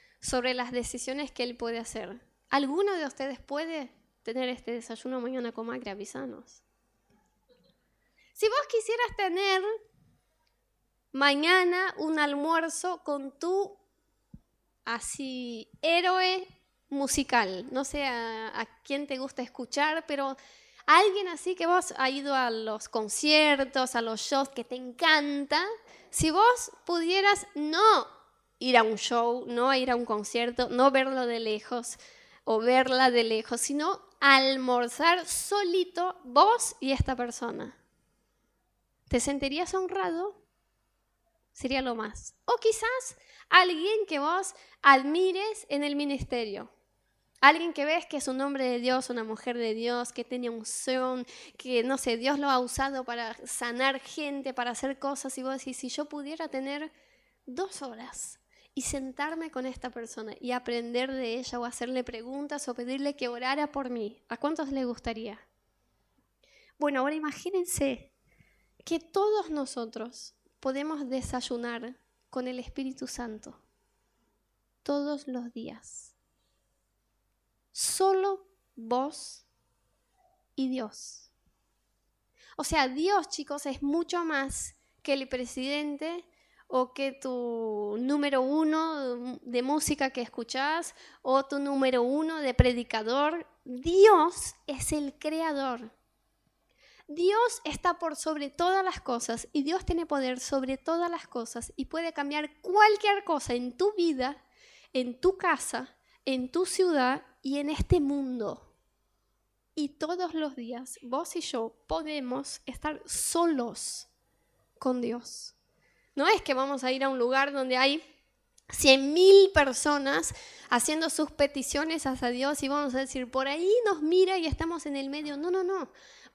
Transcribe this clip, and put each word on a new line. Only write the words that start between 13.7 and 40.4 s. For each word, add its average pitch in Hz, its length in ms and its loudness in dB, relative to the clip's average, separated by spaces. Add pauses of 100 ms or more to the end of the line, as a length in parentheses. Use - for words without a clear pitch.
así, 240 840 -8 (120)
héroe 370 640 2 (420)
musical, 247 840 0
no 262 120 -2
sé 285 220 -4
a, 226 540 -6
a - 240 -10
quién 277 240 -4
te 277 100 -6
gusta 262 240 -8
escuchar, 294 680 -2
pero 277 280 -2 (500)
alguien 381 420 6
así 349 280 -4
que 330 120 -2
vos 349 300 2
has 262 120 2
ido 277 240 -2
a 254 160 2
los 220 400 -6
conciertos, 269 1080 2
a 233 60 0
los 226 200 -4
shows 269 280 0
que 240 140 -8
te 247 120 -12
encanta, 285 880 2 (460)
si - 200 0
vos 440 420 4 (140)
pudieras 370 680 2
no 320 520 4 (520)
ir 247 180 4
a 226 60 8
un 220 140 0
show, 240 500 0
no 240 260 2
ir 254 160 0
a 247 60 2
un 240 100 -2
concierto, 233 640 -2
no 254 220 6
verlo 262 340 2
de 233 140 -2
lejos 226 580 -6 (460)
o 220 160 2
verla 254 520 4
de 240 120 4
lejos, 226 380 -2
sino 294 400 -2 (180)
almorzar 269 1080 4
solito 370 1000 -2
vos 349 560 4
y 262 120 0
esta 262 240 0
persona, 240 600 -6 (1300)
¿te 240 100 2
sentirías 277 540 -2
honrado? 370 720 -4 (1080)